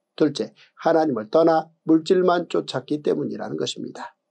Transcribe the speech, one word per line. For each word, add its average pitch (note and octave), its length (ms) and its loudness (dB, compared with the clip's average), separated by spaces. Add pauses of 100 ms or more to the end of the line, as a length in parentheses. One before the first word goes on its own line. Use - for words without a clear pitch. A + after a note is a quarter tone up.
(160)
둘째, C#3 380 -2 (280)
하나님을 D#3 480 0
떠나 D#3+ 380 4 (160)
물질만 F3 640 2
쫓았기 D3 540 -4
때문이라는 B2 560 -4
것입니다. - 580 -10 (140)